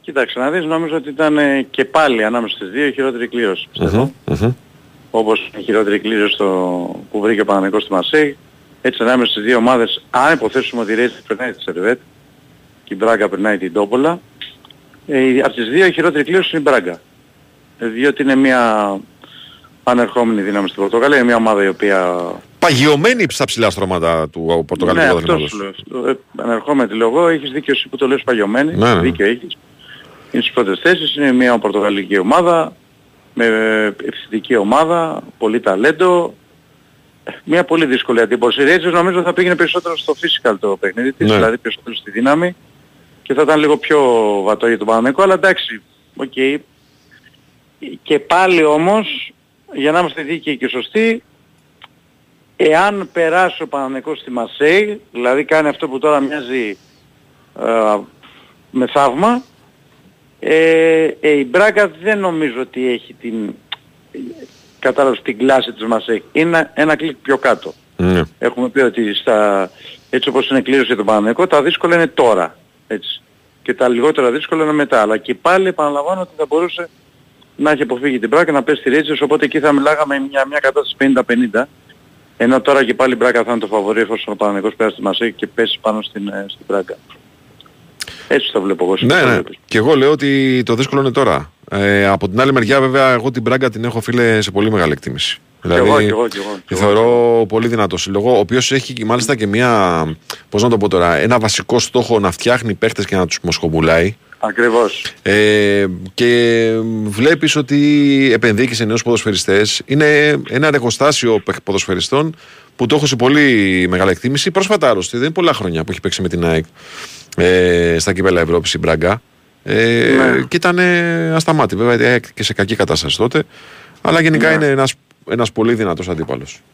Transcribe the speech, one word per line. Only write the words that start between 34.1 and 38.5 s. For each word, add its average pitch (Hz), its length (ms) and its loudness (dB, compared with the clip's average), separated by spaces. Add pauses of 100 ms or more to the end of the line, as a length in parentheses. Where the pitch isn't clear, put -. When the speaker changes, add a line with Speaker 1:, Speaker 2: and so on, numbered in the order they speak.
Speaker 1:
ομάδα, 156 640 0 (160)
πολύ 113 220 0
ταλέντο. 160 760 2 (1120)
Μια 170 200 0
πολύ 160 220 0
δύσκολη 127 340 0
αντίπωση. 117 420 2